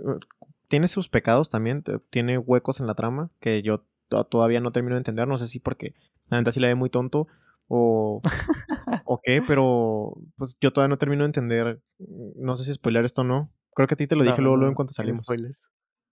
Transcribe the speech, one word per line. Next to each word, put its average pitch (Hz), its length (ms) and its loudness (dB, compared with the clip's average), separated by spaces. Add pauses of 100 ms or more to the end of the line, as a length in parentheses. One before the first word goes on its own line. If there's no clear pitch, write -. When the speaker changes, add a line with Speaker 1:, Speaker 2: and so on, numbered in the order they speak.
Speaker 1:
uh, - 160 -4 (480)
tiene 156 200 2
sus 180 220 -4
pecados 120 400 2
también, 117 340 -2
te-, 104 160 -6 (100)
tiene 123 280 0
huecos 123 420 0
en 127 80 -4
la 107 80 -4
trama 131 440 -4
que 110 220 0
yo 107 240 -2 (240)
to-, 107 160 0
todavía 117 340 2
no 120 120 -4
termino 123 240 -2
de 123 40 -2
entender, 117 280 -2
no 135 100 -2
sé 120 100 -4
si 127 120 -10
porque - 360 -8 (320)
la 120 120 0
neta 117 120 2
sí 131 80 -2
la 127 80 4
ve 123 80 4
muy 127 140 0
tonto 127 380 -2 (400)
o, 110 560 2
Speaker 2:
<laughs> - 840 -4
Speaker 1:
o 123 180 -2
qué, 131 240 2
pero, 120 640 2 (240)
pues, 131 220 -10
yo 135 140 4
todavía 139 160 4
no 139 80 0
termino 143 260 0
de 147 40 2
entender, 117 540 -2 (160)
no 127 600 -8
sé 131 80 -8
si 143 80 -6
spoilear 117 320 2
esto 120 160 -2
o 127 40 2
no. 135 260 -2 (220)
Creo 131 140 4
que - 60 0
a 143 40 -4
ti 143 100 -2
te 160 80 2
lo 147 80 4
dije 123 140 2
Speaker 2:
No, 135 60 2
Speaker 1:
luego, 131 140 4
luego 135 120 4
en 139 40 -2
Speaker 2:
no, - 20 -6
Speaker 1:
cuanto 135 180 -4
Speaker 2:
sin - 100 -16
Speaker 1:
salimos. 113 220 -4
Speaker 2:
spoilers. 120 460 -8 (400)